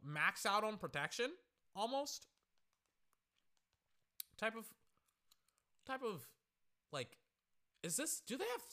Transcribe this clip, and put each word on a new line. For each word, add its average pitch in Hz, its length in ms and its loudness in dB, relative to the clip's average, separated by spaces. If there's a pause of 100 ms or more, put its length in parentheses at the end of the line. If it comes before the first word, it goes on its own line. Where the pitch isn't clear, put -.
max 151 420 2
out 214 200 6
on 214 120 0
protection, 165 540 0 (460)
almost. 262 500 0 (2000)
Type 220 200 0
of, 226 100 -8 (1200)
type 262 160 -4
of, 190 240 -2 (640)
like, 135 260 -4 (680)
is 165 120 0
this, 311 220 2
do 233 180 -4
they 427 140 0
have 494 120 0 (100)